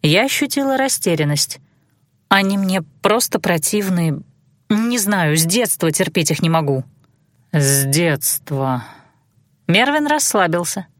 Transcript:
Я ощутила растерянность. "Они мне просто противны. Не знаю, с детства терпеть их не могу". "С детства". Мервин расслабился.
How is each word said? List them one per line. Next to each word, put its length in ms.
Я 240
ощутила 520
растерянность. 800
"Они 300
мне 240
просто 380
противны. 840
Не 280
знаю, 400
с 80
детства 460
терпеть 400
их 100
не 80
могу". 340
"С 340
детства". 1000
Мервин 400
расслабился. 800